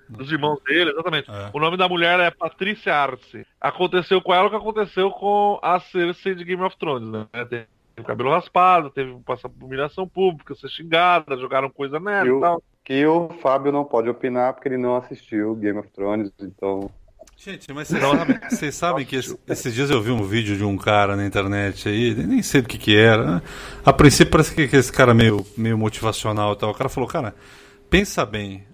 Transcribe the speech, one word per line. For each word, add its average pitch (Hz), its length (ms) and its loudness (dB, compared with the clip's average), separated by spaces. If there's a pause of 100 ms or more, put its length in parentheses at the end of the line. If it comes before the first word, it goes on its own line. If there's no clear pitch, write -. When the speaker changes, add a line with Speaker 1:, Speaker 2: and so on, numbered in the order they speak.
(100)
Speaker 1:
Dos 131 200 -14
irmãos 147 320 -2
dele, 160 280 0
exatamente. 156 400 -6
Speaker 2:
É. 101 240 -12
Speaker 1:
O 143 40 -8
nome 165 200 -2
da 185 100 2
mulher 175 320 2
é 170 100 2
Patrícia 190 640 -4
Arce. 131 520 -4 (120)
Aconteceu 180 640 0
com 185 140 0
ela 190 140 4
o - 20 -12
que 214 60 -4
aconteceu 202 540 -2
com 202 520 0
a 175 180 0
Cersei 180 540 -4
de 175 100 -12
Game 180 180 -6
of 185 140 -4
Thrones, 127 320 -6
né? 110 180 -8 (220)
Teve 117 180 -8 (320)
o 113 60 -14
cabelo 120 260 -2
raspado, 180 600 2
teve 131 240 -8
que 123 60 -20
passar 123 280 -8
por - 160 -20
humilhação 143 420 -6
pública, 180 480 -2
ser 135 140 -16
xingada, 165 720 2
jogaram 131 320 -2
coisa 139 280 -6
nela 196 280 0
Speaker 3:
E - 20 2
Speaker 1:
e 123 40 4
Speaker 3:
o 135 80 2
Speaker 1:
tal. 170 220 2 (200)
Speaker 3:
que 139 240 0
o 165 220 2 (140)
Fábio 135 280 2
não 143 140 0
pode 117 240 0
opinar, 123 460 -2
porque - 140 -6
ele 127 100 -4
não 123 180 0
assistiu 113 580 -6
Game 104 240 -4
of 101 120 -12
Thrones, 101 500 -4
então 98 500 -6 (460)
Speaker 2:
Gente, - 360 -16
mas 147 160 -10
vocês 160 120 -2
Speaker 1:
Não. 139 160 2
Speaker 2:
sabem, 240 220 0 (120)
vocês 151 240 -4
sabem 170 320 -2
que 131 100 -6
esse, - 200 -6 (120)
esses - 260 -6
dias 139 160 0
eu 131 100 2
vi 107 120 -2
um 113 100 0
vídeo 104 340 -2
de 98 80 -2
um 101 120 -2
cara 101 400 2
na 101 100 -2
internet 101 640 -2
aí, 110 260 0
nem 220 260 0
sei 147 220 2
do 113 60 -6
que - 100 -10
que 104 180 4
era, 113 280 8
né? 160 180 -2 (420)
A 139 80 6
princípio 147 380 8
parece 160 240 2
que, 147 140 2
que 143 80 4
esse 127 160 4
cara 127 200 6
meio, 110 320 4 (120)
meio 113 200 -2
motivacional 107 760 -2
e 101 40 -4
tal. 110 140 -4
O 101 40 -4
cara 135 140 -4
falou, 123 200 -4
"Cara, 123 260 -6 (560)
pensa 185 340 2
bem, 101 500 -8